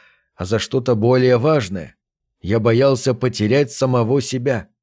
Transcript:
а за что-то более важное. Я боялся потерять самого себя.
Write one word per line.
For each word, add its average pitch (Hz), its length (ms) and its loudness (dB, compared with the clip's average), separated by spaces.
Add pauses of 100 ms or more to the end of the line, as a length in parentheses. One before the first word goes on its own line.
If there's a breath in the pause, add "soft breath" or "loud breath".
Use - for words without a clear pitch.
(360 loud breath)
а 90 100 -6
за 104 140 0
что-то 123 360 -2
более 127 420 4
важное. 110 580 -2 (460)
Я 101 180 -2
боялся 123 560 2
потерять 123 560 0
самого 127 500 0
себя. 127 480 -4 (140)